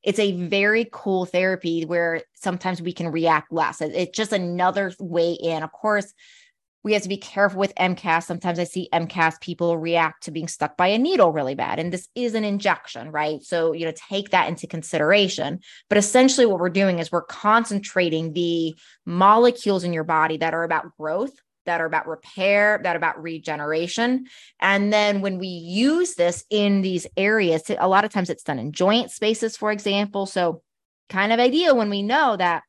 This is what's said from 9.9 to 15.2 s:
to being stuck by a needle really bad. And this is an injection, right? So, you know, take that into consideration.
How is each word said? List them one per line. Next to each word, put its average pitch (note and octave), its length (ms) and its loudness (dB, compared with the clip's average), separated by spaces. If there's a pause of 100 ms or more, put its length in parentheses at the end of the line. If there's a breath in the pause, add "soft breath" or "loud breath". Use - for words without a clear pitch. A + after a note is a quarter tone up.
to D#3+ 80 -12
being D#3+ 160 -8
stuck - 280 -6
by F3+ 120 4
a G#3+ 100 2
needle C4 320 4
really C#3 240 -2
bad. - 240 -4
And E3+ 140 -4
this F3+ 240 -8
is A#3+ 180 -4
an A3 80 -2
injection, G3 680 -2
right? D3+ 280 -4
So, E3 320 0
you E3 140 -4
know, D#3+ 80 -4
take G3+ 360 -8
that F#3 180 4
into E3+ 180 -8
consideration. E3+ 920 0 (280 loud breath)